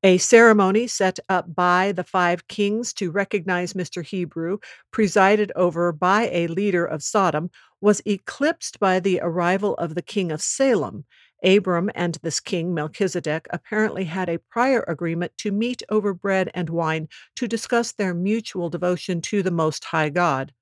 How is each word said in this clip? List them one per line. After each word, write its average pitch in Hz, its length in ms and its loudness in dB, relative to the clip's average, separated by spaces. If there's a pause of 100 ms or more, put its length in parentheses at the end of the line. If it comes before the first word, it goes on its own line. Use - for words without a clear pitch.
A 185 140 8
ceremony 220 680 6
set 190 320 -2 (100)
up 170 260 -2
by 180 380 2
the 175 100 -4
Five 175 460 0
Kings 214 460 -4
to 180 160 -4
recognize 180 640 -4
Mister 180 260 -6
Hebrew, 170 560 -6 (340)
presided 208 640 2
over 175 380 0
by 190 400 0
a 170 140 0
leader 175 400 0
of 156 160 -6
Sodom, 175 480 0 (320)
was 202 240 4
eclipsed - 720 -4
by 185 200 4
the 185 200 0
arrival 180 540 0
of 156 200 -6
the 175 60 -4
king 180 320 -4
of 151 80 -4
Salem. 220 640 0 (380)
Abram 190 520 4
and 175 280 -2
this 160 160 -4
king, 175 360 -4
Melchizedek, 160 760 -4
apparently 214 560 -2
had 175 240 -4
a 170 120 -4 (100)
prior 247 360 2
agreement 165 520 -4
to 208 120 -4
meet 226 380 -2
over 208 240 0
bread 190 400 -2
and 175 160 -4
wine 160 400 -2 (280)
to 240 120 -4
discuss 233 440 -2
their 190 200 -2
mutual 185 560 -2
devotion 175 540 -2
to 202 200 -2
the 180 80 0
Most 160 360 -2
High 156 240 0
God. 147 520 0